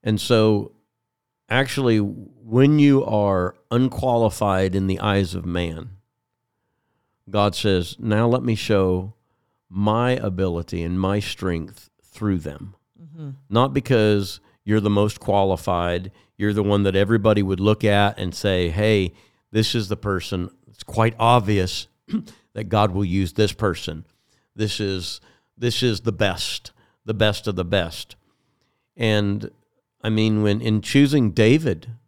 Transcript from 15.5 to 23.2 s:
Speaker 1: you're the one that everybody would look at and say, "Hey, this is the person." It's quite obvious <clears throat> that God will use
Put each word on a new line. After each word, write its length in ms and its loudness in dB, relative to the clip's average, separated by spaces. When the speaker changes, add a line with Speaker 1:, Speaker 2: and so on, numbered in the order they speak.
Speaker 1:
you're 160 -2
the 100 -2
one 220 2
that 120 2
everybody 460 2
would 180 -2
look 240 2
at 340 2
and 160 -6
say, 340 0
"Hey, 460 0
this 240 0
is 140 -2
the 80 -4
person." 540 -6
It's 140 -20
quite 360 0
obvious 680 2
<clears throat> 320 -20
that 160 -10
God 220 2
will 140 -2
use 300 0